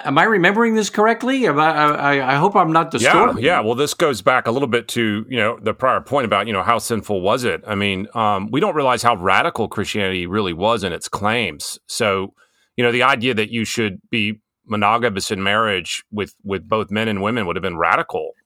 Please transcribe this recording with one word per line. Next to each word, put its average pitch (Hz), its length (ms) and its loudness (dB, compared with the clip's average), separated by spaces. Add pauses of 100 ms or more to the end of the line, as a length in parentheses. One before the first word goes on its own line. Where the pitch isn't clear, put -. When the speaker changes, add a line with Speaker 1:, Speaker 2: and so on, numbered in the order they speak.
Speaker 1:
am 143 140 2
I 175 60 6
remembering 214 500 2
this 214 160 0
correctly? 233 560 0
Am 147 140 2
I, 156 80 4
I, 151 180 2 (300)
I, 131 160 0
I 139 40 4
hope 190 200 2
I'm 170 160 4
not 160 140 4
Speaker 2:
Yeah, 127 120 -4
Speaker 1:
distorting. 156 460 2
Speaker 2:
yeah. 156 160 2
Well, 113 160 0
this 143 180 0
goes 139 280 0
back 127 260 2
a - 20 0
little 135 160 0
bit 117 220 -2
to, 110 400 -2
you 127 80 -6
know, 113 260 0
the 107 120 -2
prior 120 260 0
point 135 240 -2
about, 104 240 0
you 113 60 -4
know, 92 100 0
how 113 140 2
sinful 104 420 -4
was 117 240 0
it? 87 220 -2
I 107 100 -4
mean, 98 380 -2
um, 104 360 0
we 131 100 -2
don't 196 140 0
realize 131 280 0
how 120 140 4
radical 95 520 0
Christianity 95 580 -4
really 92 280 -2
was 101 300 0
in 90 80 -4
its - 140 -8
claims. 101 800 -4
So, 98 460 -2 (440)
you 123 60 0
know, 120 100 2
the 123 120 2
idea 127 300 2
that 107 160 -2
you 117 140 -4
should 101 360 -4 (100)
be 107 300 -4 (260)
monogamous 104 640 0
in 98 120 -2
marriage 101 680 -2
with, 104 320 -6
with 95 240 -6
both 107 240 -2
men 107 160 -2
and 101 140 -2
women 107 260 -2
would 85 100 -4
have 87 60 -4
been 87 140 -6
radical. 82 560 -2 (140)